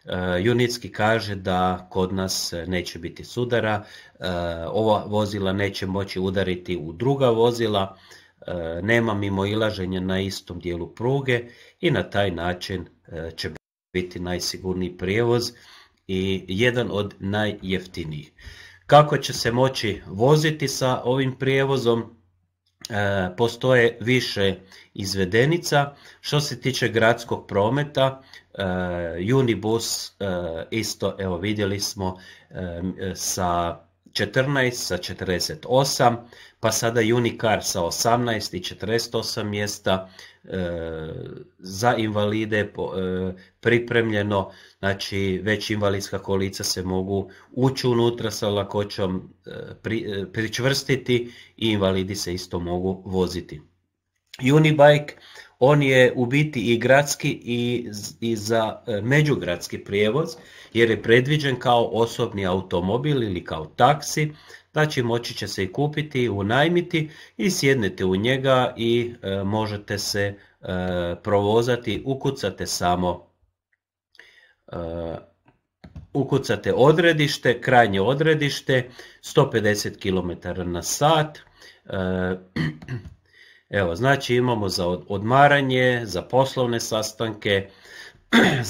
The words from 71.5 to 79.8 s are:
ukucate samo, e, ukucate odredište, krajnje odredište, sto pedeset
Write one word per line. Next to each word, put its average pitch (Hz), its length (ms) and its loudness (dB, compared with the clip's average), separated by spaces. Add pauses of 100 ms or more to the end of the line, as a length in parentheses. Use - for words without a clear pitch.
ukucate 131 600 -4
samo, 90 600 -2 (1500)
e, - 40 -8 (1400)
ukucate 123 640 0
odredište, 151 840 4
krajnje 113 400 6
odredište, 143 920 2 (300)
sto - 300 2
pedeset 104 500 0